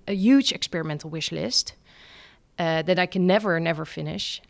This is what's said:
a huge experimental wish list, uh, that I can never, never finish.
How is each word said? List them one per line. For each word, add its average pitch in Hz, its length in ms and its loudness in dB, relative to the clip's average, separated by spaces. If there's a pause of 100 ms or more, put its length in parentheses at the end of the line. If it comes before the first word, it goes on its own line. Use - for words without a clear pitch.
a 202 60 -2
huge 233 380 6
experimental 160 580 -6
wish 156 220 -6
list, 170 440 -2 (840)
uh, 160 240 0
that 180 160 2
I 180 80 2
can 180 180 0
never, 185 340 2
never 165 260 -2
finish. 160 640 -8